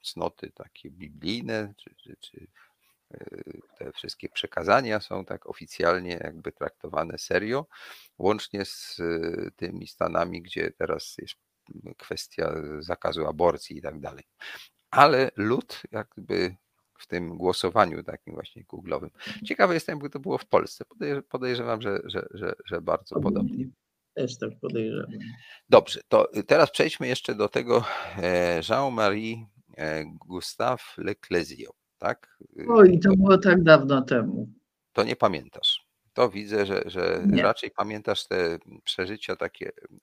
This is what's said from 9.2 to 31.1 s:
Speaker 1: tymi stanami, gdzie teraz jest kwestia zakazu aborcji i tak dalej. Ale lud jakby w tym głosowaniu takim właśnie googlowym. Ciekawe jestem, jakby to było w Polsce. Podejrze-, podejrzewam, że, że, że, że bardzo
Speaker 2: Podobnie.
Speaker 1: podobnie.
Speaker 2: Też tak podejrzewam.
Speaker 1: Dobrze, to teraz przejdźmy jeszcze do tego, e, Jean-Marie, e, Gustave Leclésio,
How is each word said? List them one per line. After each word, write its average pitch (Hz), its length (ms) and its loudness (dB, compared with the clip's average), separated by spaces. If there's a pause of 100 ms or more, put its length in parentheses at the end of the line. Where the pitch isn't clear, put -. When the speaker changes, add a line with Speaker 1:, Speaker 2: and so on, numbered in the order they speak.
Speaker 1:
tymi - 360 -10
stanami, 85 540 -2
gdzie 82 300 -6
teraz 82 460 -6
jest - 160 -14 (640)
kwestia - 560 -6 (260)
zakazu 82 480 -4
aborcji 78 500 0
i 73 40 -14
tak 76 180 -10
dalej. 71 240 -14 (680)
Ale 135 440 6
lud - 460 -2 (100)
jakby 95 640 -4 (440)
w - 80 -20
tym 85 300 -6
głosowaniu 90 680 0
takim - 300 -14
właśnie - 300 -16
googlowym. - 460 -8 (360)
Ciekawe 190 280 0
jestem, 165 220 -4
jakby 143 140 -10
to 143 100 -10
było 131 180 -2
w - 80 -16
Polsce. - 400 0
Podejrze-, 143 380 -6
podejrzewam, 120 580 -4
że, 101 240 -2
że, - 260 -6
że, 95 220 -6 (120)
że 87 160 -4
bardzo - 340 -2
Speaker 2:
Podobnie. - 340 0
Speaker 1:
podobnie. 131 160 -6 (480)
Speaker 2:
Też 123 260 -6
tak 110 100 -6 (120)
podejrzewam. 113 500 -6 (580)
Speaker 1:
Dobrze, - 380 8
to 110 220 6 (180)
teraz 147 240 6
przejdźmy 151 360 0
jeszcze 123 280 -4
do 104 140 0
tego, 120 340 2 (340)
e, 87 520 2
Jean-Marie, 113 760 0 (320)
e, 78 280 -4
Gustave 90 920 -6
Leclésio, - 720 -4 (320)